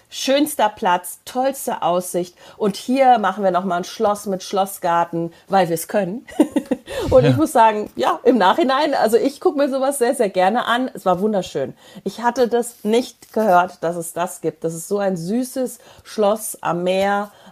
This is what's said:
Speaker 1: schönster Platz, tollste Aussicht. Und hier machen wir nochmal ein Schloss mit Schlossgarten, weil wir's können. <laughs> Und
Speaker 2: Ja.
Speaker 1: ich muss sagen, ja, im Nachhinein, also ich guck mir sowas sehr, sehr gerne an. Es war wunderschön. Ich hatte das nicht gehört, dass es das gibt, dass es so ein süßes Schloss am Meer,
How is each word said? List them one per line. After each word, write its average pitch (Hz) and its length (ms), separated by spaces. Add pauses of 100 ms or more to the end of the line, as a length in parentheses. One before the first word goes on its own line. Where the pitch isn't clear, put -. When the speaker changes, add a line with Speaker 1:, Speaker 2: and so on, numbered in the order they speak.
(100)
Speaker 1:
schönster 277 580
Platz, 220 560
tollste 262 580
Aussicht. 175 540 (200)
Und 202 200
hier 254 420
machen 202 260
wir 190 80
nochmal 175 260
ein 185 60
Schloss 208 420
mit 185 160
Schlossgarten, 170 880 (140)
weil 185 220
wir's 165 180
können. 202 400 (120)
<laughs> - 720
Und 262 120
Speaker 2:
Ja. 240 80
Speaker 1:
ich 262 60
muss 302 160
sagen, 220 420
ja, 294 300
im 285 120
Nachhinein, 262 580
also 226 220
ich - 240
guck 302 160
mir 285 140
sowas 269 280
sehr, 240 180
sehr 220 120
gerne 190 380
an. 247 260
Es 196 140
war 180 140
wunderschön. 180 540 (280)
Ich - 200
hatte 240 260
das 233 340
nicht 226 500
gehört, 185 520
dass 165 100
es 170 180
das 180 280
gibt, - 240
dass 165 100
es 165 140
so 202 100
ein 196 180
süßes 240 640 (240)
Schloss 214 600
am 170 200
Meer, 196 480 (220)